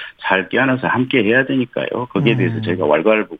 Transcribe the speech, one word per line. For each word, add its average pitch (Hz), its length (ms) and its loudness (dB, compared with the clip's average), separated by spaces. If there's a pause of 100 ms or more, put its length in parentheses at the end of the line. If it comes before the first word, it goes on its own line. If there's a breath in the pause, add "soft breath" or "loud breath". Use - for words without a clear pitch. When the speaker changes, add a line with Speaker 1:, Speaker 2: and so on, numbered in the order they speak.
(220 loud breath)
Speaker 1:
잘 95 280 0
껴안아서 127 380 0
함께 123 360 0
해야 123 220 2
되니까요. 123 640 -4
거기에 117 260 2
대해서 107 200 0
Speaker 2:
음. 107 40 -4
Speaker 1:
저희가 90 240 -2
왈가왈부 85 540 2